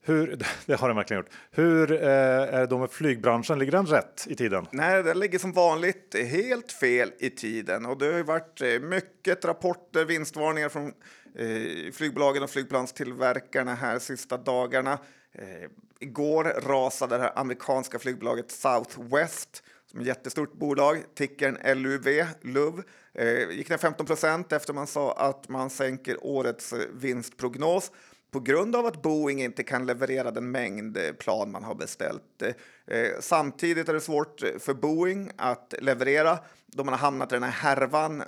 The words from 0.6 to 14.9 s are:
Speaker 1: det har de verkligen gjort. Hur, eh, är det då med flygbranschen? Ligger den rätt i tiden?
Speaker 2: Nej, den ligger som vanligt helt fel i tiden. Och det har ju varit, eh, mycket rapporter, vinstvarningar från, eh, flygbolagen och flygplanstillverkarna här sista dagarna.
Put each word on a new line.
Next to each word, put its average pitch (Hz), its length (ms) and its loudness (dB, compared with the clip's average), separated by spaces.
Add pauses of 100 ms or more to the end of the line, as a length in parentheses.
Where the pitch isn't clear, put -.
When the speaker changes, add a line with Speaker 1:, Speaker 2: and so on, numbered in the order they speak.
Speaker 1:
det 139 140 2
har 127 80 4
de 113 100 2
verkligen 98 260 0
gjort. - 80 -20 (200)
Hur, 160 400 6
eh, 156 80 4 (100)
är 131 500 4
det 127 80 4
då 127 100 2
med 127 140 -2
flygbranschen? 123 680 2
Ligger 135 120 0
den 185 140 4
rätt - 420 2
i 147 80 -6
tiden? 95 360 0
Speaker 2:
Nej, 175 320 2
den 165 160 2
ligger 185 200 0
som 185 120 -4
vanligt 170 640 2
helt 208 560 0
fel 123 480 2
i 131 100 -2
tiden. 110 560 -4
Och 131 120 -4
det 143 80 -2
har 156 80 2
ju 170 100 0
varit, 160 380 -4
eh, 120 180 2
mycket 180 640 -2
rapporter, 170 600 -2
vinstvarningar 156 640 -2
från, 147 180 -6 (480)
eh, 110 580 -6
flygbolagen 139 500 0
och 135 60 -6
flygplanstillverkarna 127 1300 -2
här 123 240 -2
sista 123 380 -6
dagarna. 131 640 0 (340)